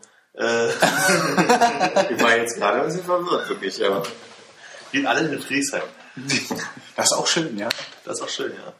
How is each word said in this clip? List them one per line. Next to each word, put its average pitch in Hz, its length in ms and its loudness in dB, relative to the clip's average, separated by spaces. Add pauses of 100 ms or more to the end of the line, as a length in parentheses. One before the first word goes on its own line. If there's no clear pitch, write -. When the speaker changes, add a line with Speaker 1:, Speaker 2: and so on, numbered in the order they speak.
(340)
Speaker 1:
Äh. 117 340 2
<laughs> 190 1400 2
Speaker 2:
Ich 113 100 -2
war 113 160 6
jetzt 117 200 -2
gerade 101 220 2
ein - 60 2
bisschen 175 180 -2
verwirrt, 175 460 0
wirklich, 98 360 -4
aber. 98 180 2 (880)
Speaker 1:
Gehen 139 160 0
alle 120 140 2
in - 100 0
den - 100 -4
Friedrichshain. 135 400 -2 (1120)
Speaker 3:
Das - 120 -2
ist - 100 0
auch - 100 -2
schön, 160 300 -2
ja. 110 120 -4 (360)
Speaker 1:
Das - 140 -8
ist - 40 -8
auch - 60 -8
schön, - 240 -6
ja. - 260 -16